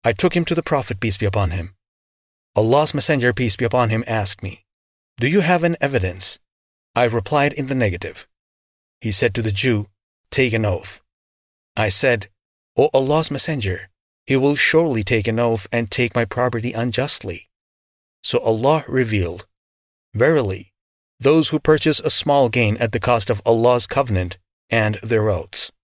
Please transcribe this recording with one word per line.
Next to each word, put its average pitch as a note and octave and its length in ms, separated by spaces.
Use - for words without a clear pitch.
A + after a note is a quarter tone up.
I A#2 100
took E3+ 220
him E3+ 120
to - 80
the D#3+ 80
Prophet, - 380
peace A2 180
be G#2+ 80
upon G2 240
him. F2 240
Allah's B2+ 400
Messenger, B2+ 400
peace A#2+ 220
be B2 100
upon A#2+ 240
him, A2+ 160
asked A2 360
me, F#2 220
'Do B2 80
you F3+ 120
have E3+ 220
an E3+ 160
evidence?' F#2+ 600
I A#2+ 100
replied C3 480
in C#3 140
the C3+ 80
negative. G#2 520
He A2 100
said G#2 220
to A#2 80
the A2 100
Jew, G#2 380
'Take B2+ 240
an A2+ 100
oath.' F2+ 380
I A2 140
said, A#2+ 400
'O C#3 160
Allah's C#3+ 360
Messenger, C3 600
he C3+ 120
will C#3+ 200
surely D#3 460
take G#2+ 260
an A2+ 100
oath A#2 320
and A#2 200
take A#2+ 240
my A#2 100
property A#2+ 480
unjustly.' A#2 800
So - 160
Allah A#2+ 500
revealed, G#2+ 580
'Verily, A#2+ 580
those D#3 300
who D#3 100
purchase D#3 420
a D3+ 100
small C#3+ 380
gain A2 280
at A2+ 160
the A#2 80
cost A#2+ 300
of G#2 140
Allah's A#2 420
covenant G2+ 520
and G#2+ 320
their A2 260
oaths.' - 440